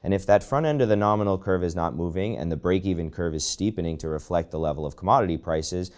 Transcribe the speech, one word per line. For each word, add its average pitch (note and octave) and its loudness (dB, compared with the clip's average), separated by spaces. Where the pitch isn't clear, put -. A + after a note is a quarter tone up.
And F#2+ 0
if F#2+ 0
that G2+ 6
front C#3+ 0
end D3+ 2
of A#2+ 4
the G#2+ 4
nominal G#2 2
curve F#2 0
is E2+ -2
not E2 -2
moving F2 -4
and D#2+ -4
the D#2+ -2
break-even F2+ 0
curve E2+ -4
is D2+ -4
steepening F2 -2
to D#2+ -6
reflect D#2+ -2
the D#2+ -6
level D2+ -2
of D2 -10
commodity F#2+ 2
prices, E2 -4